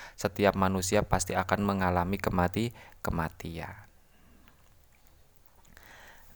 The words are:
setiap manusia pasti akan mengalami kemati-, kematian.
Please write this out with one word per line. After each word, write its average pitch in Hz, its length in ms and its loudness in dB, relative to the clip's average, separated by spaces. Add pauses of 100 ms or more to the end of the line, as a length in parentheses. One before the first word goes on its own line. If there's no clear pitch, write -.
(200)
setiap 101 320 4
manusia 95 480 2
pasti 92 320 0
akan 95 320 0
mengalami 95 560 0
kemati-, 92 560 0 (240)
kematian. 82 880 -6 (2500)